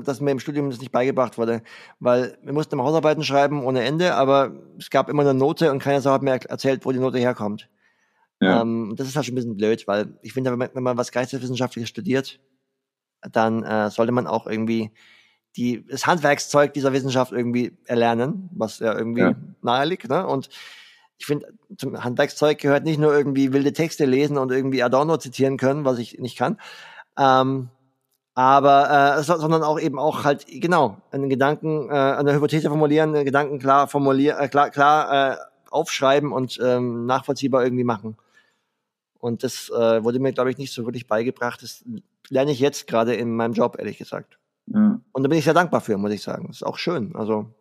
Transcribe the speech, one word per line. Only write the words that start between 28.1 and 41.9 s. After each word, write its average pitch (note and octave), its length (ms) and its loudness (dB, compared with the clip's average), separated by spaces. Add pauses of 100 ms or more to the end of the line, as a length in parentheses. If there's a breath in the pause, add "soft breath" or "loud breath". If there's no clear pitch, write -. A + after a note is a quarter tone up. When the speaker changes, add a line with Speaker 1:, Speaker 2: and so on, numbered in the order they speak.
Speaker 1:
aber, C#3 840 6
äh, D3+ 40 -2
so-, E3 140 0
sondern D#3+ 260 0
auch D#3 180 0
eben C#3+ 180 -4
auch D3 240 -2
halt, C#3+ 240 0
genau, D3 540 0 (100)
einen C#3 180 -4
Gedanken, C#3+ 600 0
äh, C#3 40 -4
eine C#3 400 2
Hypothese D3+ 360 0
formulieren, D#3 440 2
einen D3 120 0
Gedanken C#3 340 0
klar C3+ 300 4
formulier-, C#3 500 2
äh, C#3+ 80 0
klar, C#3+ 220 2
klar, C#3+ 640 4
äh, E2 40 -8 (340)
aufschreiben C#3+ 600 2
und, B2+ 320 -4
ähm, B2 420 0
nachvollziehbar C3 600 0
irgendwie B2 180 0
machen. A2 320 -4 (1040)
Und A#2+ 240 -4
das, - 260 -6
äh, A2+ 340 2
wurde A#2+ 160 0
mir, C3+ 120 0
glaub B2+ 160 0
ich, B2+ 100 -4
nicht C3+ 140 -10
so A#2 140 -8
wirklich A#2+ 220 -8
beigebracht. A#2+ 540 -4
Das - 220 -18 (460)